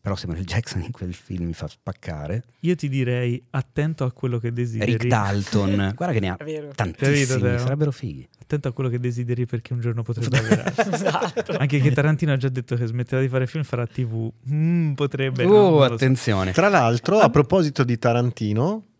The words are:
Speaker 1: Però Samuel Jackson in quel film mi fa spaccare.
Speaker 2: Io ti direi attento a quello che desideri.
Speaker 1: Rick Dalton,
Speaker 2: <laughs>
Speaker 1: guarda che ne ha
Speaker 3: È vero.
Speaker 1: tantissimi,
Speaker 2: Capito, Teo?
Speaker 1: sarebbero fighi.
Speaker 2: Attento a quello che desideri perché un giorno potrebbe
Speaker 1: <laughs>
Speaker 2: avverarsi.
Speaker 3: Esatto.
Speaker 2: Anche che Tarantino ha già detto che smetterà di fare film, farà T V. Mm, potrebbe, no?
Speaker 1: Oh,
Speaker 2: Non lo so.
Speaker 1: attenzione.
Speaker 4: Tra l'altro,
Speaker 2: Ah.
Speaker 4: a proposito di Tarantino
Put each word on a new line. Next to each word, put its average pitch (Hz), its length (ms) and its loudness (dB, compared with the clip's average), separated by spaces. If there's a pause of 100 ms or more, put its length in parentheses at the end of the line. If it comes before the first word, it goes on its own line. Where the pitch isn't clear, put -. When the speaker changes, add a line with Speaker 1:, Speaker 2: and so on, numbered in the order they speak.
Speaker 1:
Però 98 140 -4
Samuel 90 300 -8
Jackson 95 380 -4
in 120 100 -10
quel 90 200 -8
film 87 340 -8
mi 85 60 -6
fa - 140 -10
spaccare. 87 760 -8 (160)
Speaker 2:
Io 170 160 0
ti 147 120 -6
direi 123 640 -2
attento 147 540 -4
a 127 80 -2
quello 120 260 -4
che 117 140 -4
desideri. 117 400 -2
Speaker 1:
Rick 113 160 0
Dalton, 101 840 0
Speaker 2:
<laughs> 117 40 -8
Speaker 1:
guarda 175 180 -2
che 107 60 2
ne 98 100 -2
ha 92 60 -4
Speaker 3:
È - 80 -12
vero. 151 280 -8
Speaker 1:
tantissimi, 135 540 0
Speaker 2:
Capito, 127 180 0
Teo? 120 140 2
Speaker 1:
sarebbero 139 320 0
fighi. 127 360 -10 (140)
Speaker 2:
Attento 147 280 -4
a 123 40 -6
quello 131 160 -4
che 123 120 -2
desideri 120 440 -2
perché 117 300 -6
un 120 60 -4
giorno 117 240 -2
potrebbe 117 340 -2
Speaker 1:
<laughs> - 0 -
Speaker 2:
avverarsi. - 560 0
Speaker 3:
Esatto. 185 640 -2
Speaker 2:
Anche 143 220 0
che 135 100 4
Tarantino 147 420 2
ha 135 40 2
già 131 120 0
detto 127 280 -4
che 120 100 -2
smetterà 123 340 -2
di 135 80 0
fare 127 200 -2
film, 156 160 -4
farà 120 240 -4
T - 180 -4
V. 113 240 -4 (200)
Mm, 160 420 2
potrebbe, 135 520 -2
no? 180 80 4
Speaker 1:
Oh, 208 180 8
Speaker 2:
Non 156 100 6
lo 139 80 8
so. 117 60 0
Speaker 1:
attenzione. 110 580 2
Speaker 4:
Tra 170 160 4
l'altro, 151 500 4
Speaker 2:
Ah. 208 60 6
Speaker 4:
a 135 60 4
proposito 147 520 2
di 120 160 0
Tarantino 120 880 0 (160)